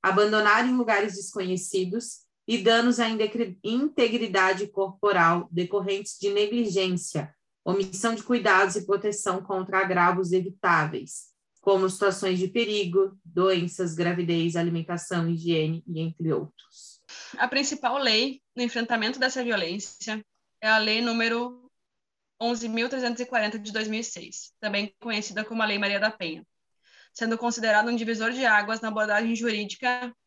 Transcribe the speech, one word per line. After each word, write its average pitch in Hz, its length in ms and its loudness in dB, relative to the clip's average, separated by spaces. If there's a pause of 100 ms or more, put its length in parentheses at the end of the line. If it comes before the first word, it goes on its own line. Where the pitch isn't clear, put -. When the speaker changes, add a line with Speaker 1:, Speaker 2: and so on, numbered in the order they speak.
Speaker 1:
abandonar 208 640 4
em 254 80 2
lugares 214 420 0
desconhecidos 185 1080 -4 (240)
e 226 80 0
danos 233 420 4
à 233 80 2
indecri-, 220 560 -2
integridade 220 1040 0
corporal 185 840 2
decorrentes 196 680 -2
de 202 120 0
negligência, 196 1040 0 (280)
omissão 196 520 -2
de 214 80 -8
cuidados 196 540 2
e 196 100 -4
proteção 196 560 -2
contra 185 380 -2
agravos 180 520 2
evitáveis, 170 1000 -2 (280)
como 190 260 4
situações 190 500 0
de 185 80 0
perigo, 196 760 0
doenças, 175 720 0
gravidez, 170 600 0
alimentação, 170 720 -2
higiene 165 600 0
e 160 120 -6
entre 160 320 -4
outros. - 720 -6 (380)
Speaker 2:
A 247 100 2
principal 262 480 0
lei 262 460 0 (120)
no 247 80 -4
enfrentamento 233 560 -2
dessa 262 240 0
violência 214 800 -4 (380)
é - 80 -2
a 220 80 6
Lei 220 240 2
número 240 720 -2 (680)
onze 233 300 -2
mil 226 220 0
trezentos 247 320 -2
e - 20 -4
quarenta 220 340 -2
de 208 140 -10
dois 214 160 -2
mil 220 120 -4
e 226 40 -8
seis, - 560 -14
também 202 400 -4
conhecida 208 420 -6
como 226 200 -4
a - 20 2
Lei 208 140 -2
Maria 202 200 0
da 214 120 2
Penha, 165 360 -10 (680)
sendo 226 240 -2
considerada 226 520 2
um 240 60 0
divisor 226 360 -2
de 262 120 -4
águas 214 380 2
na 226 60 -4
abordagem 214 460 0
jurídica 233 800 -2 (120)